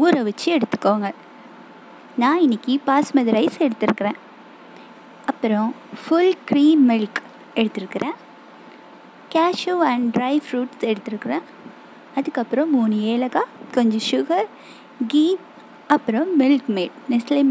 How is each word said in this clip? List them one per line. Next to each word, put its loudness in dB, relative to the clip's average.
ஊற 4
வச்சு -6
எடுத்துக்கோங்க. 0
நான் 2
இன்னைக்கு 0
பாஸ்மதி 2
ரைஸ் 0
எடுத்துருக்கிறேன். -2
அப்புறம் -2
full 2
cream 6
milk -2
எடுத்துருக்கிறேன். -6
cashew 0
and -2
dry 0
fruits -6
எடுத்துருக்கிறேன். -6
அதுக்கப்புறம் -2
மூணு 2
ஏலக்காய், -2
கொஞ்சம் 2
sugar, 0
ghee, 4
அப்புறம் 0
milk 2
maid, -6
நெஸ்லே 0